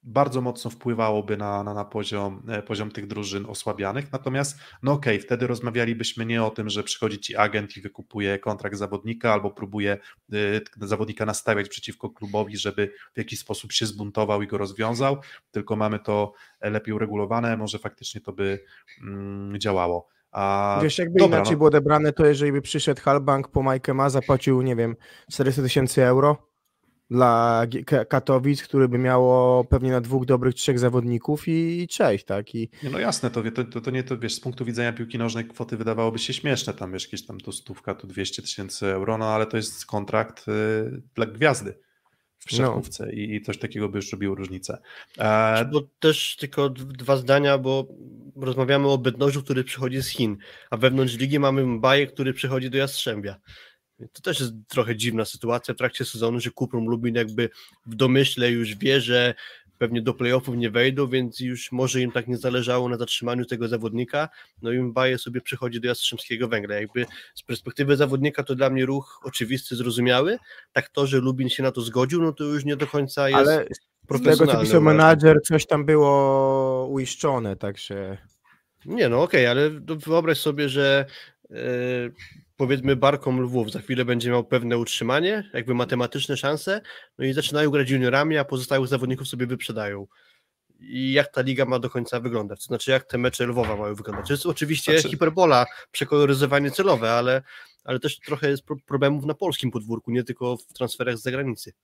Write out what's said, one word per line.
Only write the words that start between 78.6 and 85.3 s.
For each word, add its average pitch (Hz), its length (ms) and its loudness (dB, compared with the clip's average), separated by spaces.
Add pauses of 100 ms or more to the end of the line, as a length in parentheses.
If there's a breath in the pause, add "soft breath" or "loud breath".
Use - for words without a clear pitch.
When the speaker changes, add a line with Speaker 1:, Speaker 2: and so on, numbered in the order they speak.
Speaker 3:
Nie, 175 220 2
no 120 140 4
okej, 147 240 4
ale 135 240 4 (100)
to 160 160 -8
wyobraź 160 420 2
sobie, 147 300 -2
że, 139 380 2 (440 loud breath)
e, - 40 -20 (1000 loud breath)
powiedzmy 135 400 2
Barkom 139 440 2
Lwów 123 320 -2
za - 80 -8
chwilę 123 240 -2
będzie 120 260 0
miał 120 140 2
pewne 120 340 0
utrzymanie, 156 760 -2